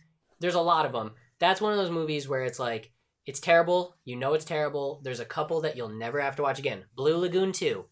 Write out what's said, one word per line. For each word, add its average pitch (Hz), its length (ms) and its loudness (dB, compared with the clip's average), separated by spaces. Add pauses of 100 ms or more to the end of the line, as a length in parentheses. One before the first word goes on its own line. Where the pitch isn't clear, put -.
(420)
there's 175 140 0
a 175 60 4
lot 165 240 4
of 127 100 -4
'em. 110 180 -4 (260)
That's 185 220 4
one 214 100 2
of 208 60 0
those 185 140 0
movies 156 360 -2
where 131 160 -2
it's 127 160 -4
like, 117 320 -4 (340)
it's - 140 -6
terrible, 175 680 4
you 123 100 -8
know 135 180 0
it's 156 120 0
terrible, 143 580 -2
there's 127 160 -6
a 113 60 -8
couple 156 360 -2
that 151 160 -2
you'll 113 120 -6
never 117 300 -4
have 139 180 -2
to 147 40 -2
watch 139 180 0
again. 120 260 -4 (100)
Blue 147 220 4
Lagoon 185 340 2
two, 120 400 -2